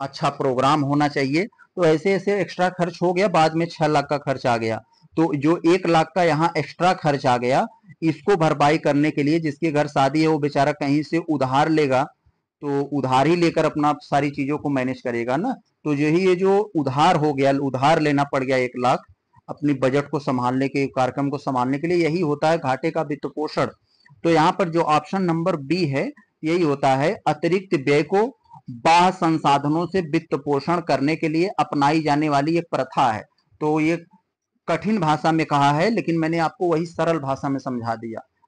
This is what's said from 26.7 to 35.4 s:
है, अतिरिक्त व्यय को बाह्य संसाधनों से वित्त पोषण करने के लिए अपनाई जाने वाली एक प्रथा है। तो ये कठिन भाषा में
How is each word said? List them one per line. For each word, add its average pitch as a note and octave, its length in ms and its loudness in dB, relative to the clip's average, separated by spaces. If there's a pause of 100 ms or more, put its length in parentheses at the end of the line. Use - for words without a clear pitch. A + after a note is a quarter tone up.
है, D3 200 0 (120)
अतिरिक्त E3+ 480 -2
व्यय C#3+ 280 2
को G#3 360 0 (300)
बाह्य E3+ 420 4
संसाधनों D#3 760 0
से F#3 140 -2
वित्त D#3+ 340 -4
पोषण C#3+ 460 -2
करने D3 340 0
के D#3+ 140 -2
लिए E3 180 0 (120)
अपनाई D3 440 0
जाने D3+ 260 0
वाली D3 280 0
एक E3 140 -2
प्रथा C3 400 0
है। G#2+ 120 -6 (360)
तो D3+ 200 0
ये E3 260 -2 (640)
कठिन F#3+ 320 -2
भाषा D#3 320 0
में D#3+ 140 0